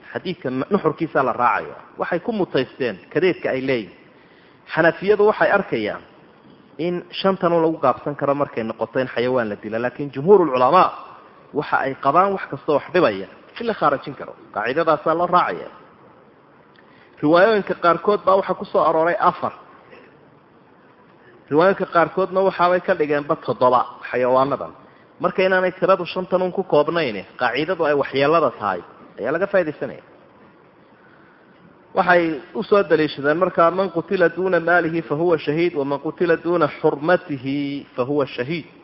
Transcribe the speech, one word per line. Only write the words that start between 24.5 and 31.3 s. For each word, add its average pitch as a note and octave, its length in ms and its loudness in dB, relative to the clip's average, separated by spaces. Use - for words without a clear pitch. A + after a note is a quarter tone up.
Marka F#3 220 -2
inaanay F#3 300 2
tiradu F3+ 340 0
shantan F#3 360 -4
un F3+ 100 -2
ku G3 100 -4
koobnayn, D3 540 0
qaacidadu D3+ 460 -2
ay D3 100 2
waxyeellada C#3+ 560 2
tahay, F#2+ 300 -4
ayaa A#2 140 -4
laga F3 140 -2
faa'iidaysanaya. D#3 560 -4